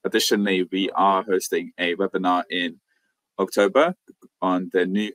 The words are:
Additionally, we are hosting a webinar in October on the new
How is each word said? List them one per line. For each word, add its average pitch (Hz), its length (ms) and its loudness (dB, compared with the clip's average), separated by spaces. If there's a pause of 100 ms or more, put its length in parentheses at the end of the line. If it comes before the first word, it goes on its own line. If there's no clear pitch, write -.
Additionally, 101 600 0
we 95 260 -2
are 95 320 2
hosting 90 560 -2
a 87 160 -2
webinar 92 560 -2
in 87 300 -4 (580)
October 104 560 2 (480)
on 90 300 0
the 90 120 2
new 101 300 -2